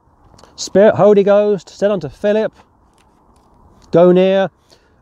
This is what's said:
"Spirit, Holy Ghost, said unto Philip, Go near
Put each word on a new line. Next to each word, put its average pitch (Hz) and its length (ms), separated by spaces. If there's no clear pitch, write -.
"Spirit, - 380
Holy 202 280
Ghost, 202 460
said - 220
unto 175 180
Philip, 208 440
Go 175 220
near 190 380